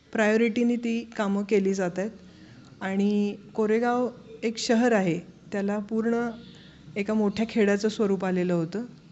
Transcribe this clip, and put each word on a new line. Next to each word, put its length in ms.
प्रायोरिटीने 600
ती 420
कामं 320
केली 240
जात 240
आहेत. 140
आणि 540
कोरेगाव 560
एक 140
शहर 360
आहे, 260
त्याला 280
पूर्ण 500
एका 180
मोठ्या 360
खेड्याचं 400
स्वरूप 360
आलेलं 280
होतं. 300